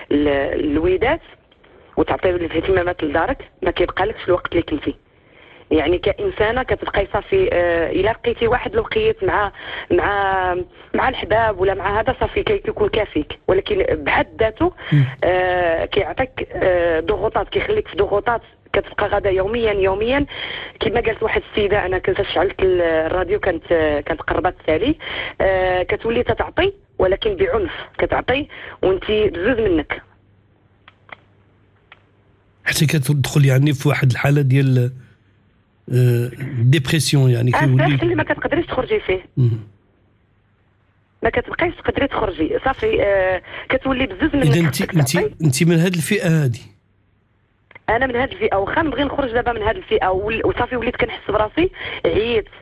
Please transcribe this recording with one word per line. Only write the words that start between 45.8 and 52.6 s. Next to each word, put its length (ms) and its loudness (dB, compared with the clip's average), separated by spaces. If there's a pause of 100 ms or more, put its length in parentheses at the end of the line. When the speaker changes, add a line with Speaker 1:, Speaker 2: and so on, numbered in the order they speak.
Speaker 2:
الفئة 480 0
هادي؟ 180 -2 (1300)
Speaker 1:
أنا 180 0
من 100 -2
هاد 160 -2
الفئة، 240 -2
واخا 260 -2
نبغي 220 -2
نخرج 280 -4
دابا 200 0
من 100 -4
هاد 140 0
الفئة 300 -2
وال-، 400 -2
وصافي 300 -2
وليت 200 -4
كنحس 340 -6
براسي، 400 0 (340)
عييت، 440 0 (140)